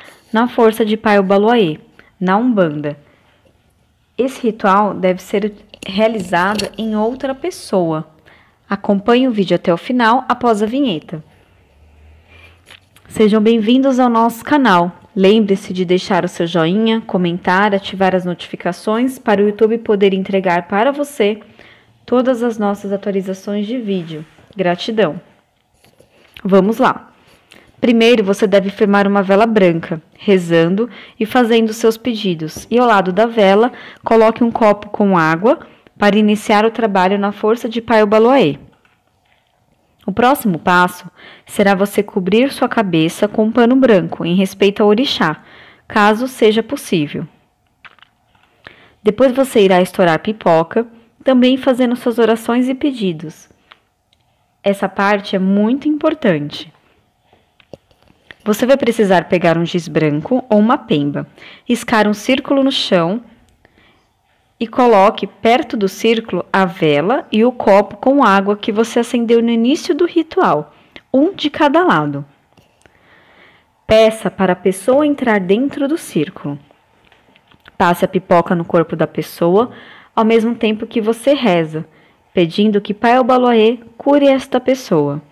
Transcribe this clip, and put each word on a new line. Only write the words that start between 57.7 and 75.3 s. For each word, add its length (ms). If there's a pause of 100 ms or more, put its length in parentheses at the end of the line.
Você 200
vai 120
precisar 480
pegar 320
um 80
giz 240
branco 600
ou 80
uma 200
pemba, 500 (380)
riscar 420
um 60
círculo 500
no 80
chão 500 (1400)
e 60
coloque 600
perto 500
do 100
círculo 640
a 140
vela 640
e 140
o 60
copo 460
com 260
água 340
que 140
você 280
acendeu 420
no 80
início 440
do 120
ritual, 680 (400)
um 200
de 160
cada 340
lado. 420 (1600)
Peça 460
para 220
a 20
pessoa 500
entrar 340